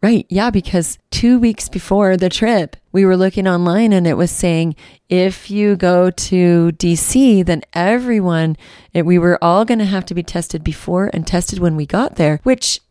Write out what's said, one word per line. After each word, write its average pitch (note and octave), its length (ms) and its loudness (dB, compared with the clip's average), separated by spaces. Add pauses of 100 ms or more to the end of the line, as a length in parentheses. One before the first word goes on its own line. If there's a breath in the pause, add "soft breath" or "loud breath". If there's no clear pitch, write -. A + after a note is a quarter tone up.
Right. G#3+ 240 2
Yeah, G3+ 220 -2
because F#3 480 -2 (140)
two B3 280 2
weeks A3+ 300 -2
before F#3+ 480 0
the F3+ 100 0
trip, G3+ 480 -2 (160)
we G3 140 2
were F#3 100 4
looking F#3+ 320 0
online F3+ 460 2
and F3+ 120 2
it D#3 100 2
was E3+ 160 0
saying, E3 440 -2 (320 loud breath)
if F#3 420 -2
you G#3 280 0
go F3+ 340 2
to F3 640 2
D E3+ 240 -2
C, A#3 440 2
then E3+ 200 -2 (100)
everyone, F3+ 840 -2 (340 loud breath)
it, F3 140 0
we F3+ 120 4
were F3 240 2
all F3 220 2
gonna A3+ 220 -2
have F#3+ 220 -4
to - 60 -10
be F3 80 -6
tested E3+ 400 -8
before F3 520 -4
and D#3+ 120 -6
tested - 340 -4
when D#3+ 180 0
we D3+ 80 -4
got G#3+ 320 -4
there, D3+ 260 0
which, - 480 -2